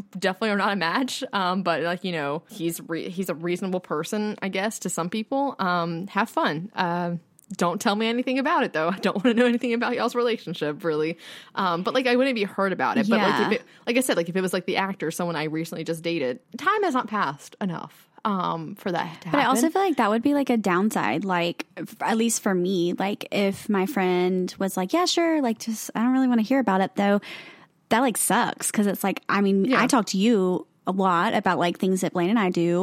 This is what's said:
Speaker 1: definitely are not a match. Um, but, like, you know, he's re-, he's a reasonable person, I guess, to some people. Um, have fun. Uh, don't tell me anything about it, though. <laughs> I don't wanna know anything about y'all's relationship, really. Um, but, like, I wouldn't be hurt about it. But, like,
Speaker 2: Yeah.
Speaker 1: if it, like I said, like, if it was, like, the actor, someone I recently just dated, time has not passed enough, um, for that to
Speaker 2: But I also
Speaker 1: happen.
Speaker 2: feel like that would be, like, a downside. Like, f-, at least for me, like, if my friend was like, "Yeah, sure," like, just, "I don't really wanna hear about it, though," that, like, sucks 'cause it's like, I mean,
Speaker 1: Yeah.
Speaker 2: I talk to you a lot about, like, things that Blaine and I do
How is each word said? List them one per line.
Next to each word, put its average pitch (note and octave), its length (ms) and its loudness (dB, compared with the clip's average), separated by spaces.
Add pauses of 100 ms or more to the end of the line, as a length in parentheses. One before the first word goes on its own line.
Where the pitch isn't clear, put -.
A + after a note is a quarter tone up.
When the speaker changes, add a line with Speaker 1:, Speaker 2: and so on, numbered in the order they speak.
(200)
Speaker 1:
definitely F#3+ 320 0
are G3+ 60 0
not G3+ 160 2
a - 20 0
match. G3+ 480 -2 (100)
Um, F#3 300 0
but, E3 200 2
like, F3 200 -2
you F#3 80 -4
know, D3+ 380 -4
he's E3 320 -6
re-, E3 280 -6
he's F#3 200 -6
a E3+ 60 -2
reasonable F3+ 440 -4
person, G#3 600 -4
I G3 80 -4
guess, F#3+ 300 -4
to F#3 100 -6
some E3+ 200 -4
people. C4+ 480 -2
Um, F3 500 0
have G3+ 220 -2
fun. F#3 460 -2
Uh, F3 400 -2 (420)
don't F3 240 0
tell G#3 140 2
me A3 120 0
anything B3+ 320 0
about D4 240 2
it, - 100 -4
though. D#3 160 2
<laughs> F3 40 0
I F#3+ 40 -6
don't - 260 -2
wanna A#3+ 100 4
know A#3+ 120 4
anything A#3+ 280 0
about A#3+ 220 -2
y'all's A#3 200 -2
relationship, F#3+ 680 -2
really. D#3+ 340 -2 (380)
Um, F3+ 280 0
but, G3 100 -2
like, B3+ 140 2
I A#3+ 80 4
wouldn't C4 200 2
be G#3 80 0
hurt G3 300 -2
about B2+ 240 0
it. G#3+ 120 0
But, A3+ 120 4
like, F#3+ 60 2 (120)
Speaker 2:
Yeah. A#2 80 0
Speaker 1:
if - 60 0
it, - 120 -4 (220)
like A#3+ 100 2
I C4 40 2
said, A#3+ 160 0
like, E3+ 120 -2
if E3+ 60 -4
it F#3+ 60 2
was, F#3 120 -2
like, F#3 120 -2
the F#3 120 0
actor, F#3+ 340 -2
someone F3 240 -4
I D3+ 100 -4
recently D#3+ 380 -6
just E3 200 -6
dated, E3 360 -2 (180)
time G4 260 0
has E4+ 100 0
not A#3 140 -2
passed F#3 540 -4
enough, - 480 -8 (140)
um, E3+ 520 -2
for - 160 -8
that D#3+ 300 -4
to - 100 -12
Speaker 2:
But C#4+ 80 4
I C4 60 4
also A#3+ 180 4
Speaker 1:
happen. D#4+ 100 2
Speaker 2:
feel F#4+ 80 2
like F#4 160 2
that A3 120 4
would A3+ 140 2
be, C#4+ 100 4
like, C#4+ 160 0
a A#3+ 80 4
downside. F3+ 680 2
Like, F3 400 0 (120)
f-, - 240 -12
at F#3+ 160 0
least A3+ 240 2
for G3 120 2
me, F3 400 2
like, - 380 -4
if G3 380 -2
my G3 160 2
friend F#3 720 0
was G3 180 -2
like, F#3 160 -2
"Yeah, E4+ 120 4
sure," E4 360 2
like, A3+ 180 0
just, - 360 -6
"I G#3+ 80 0
don't B3 100 4
really C4 140 4
wanna A#3+ 160 4
hear C4 160 2
about G3 220 2
it, - 140 -2
though," G3+ 240 4 (720)
that, A3+ 100 4
like, B3+ 160 2
sucks - 560 0
'cause G#3 160 2
it's G3 160 -2
like, F#3+ 240 -2
I G3+ 140 2
mean, G3 240 4
Speaker 1:
Yeah. B3 180 4
Speaker 2:
I - 40 2
talk A#3 200 2
to G3 100 -2
you F#3+ 480 4 (220)
a F3+ 40 -2
lot F#3+ 420 2
about, F#3 260 2
like, F3 180 0
things F#3 240 2
that F3+ 120 -2
Blaine F3 160 0
and A3+ 100 2
I F#3+ 100 2
do F3 340 2